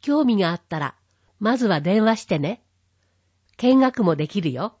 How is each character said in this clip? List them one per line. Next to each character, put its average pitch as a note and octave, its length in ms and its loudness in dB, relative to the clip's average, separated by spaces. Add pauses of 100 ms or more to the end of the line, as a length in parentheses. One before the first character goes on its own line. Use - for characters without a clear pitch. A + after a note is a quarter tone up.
興 D4 240 0
味 A#3+ 120 2
が F3+ 140 0
あ E3+ 40 -4
っ F3 140 -10
た D#3+ 100 -8
ら、 C#3+ 180 -6 (420)
ま A3+ 180 0
ず A#3+ 120 0
は E3 120 0
電 F#3 240 0
話 A3 120 2
し - 100 -14
て E3+ 120 -2
ね。 D#3 240 -6 (920)
見 C4 220 4
学 B3+ 240 2
も E3+ 140 2
で D3+ 100 -2
き G3+ 140 -6
る D#3+ 120 -2
よ。 D3+ 280 -8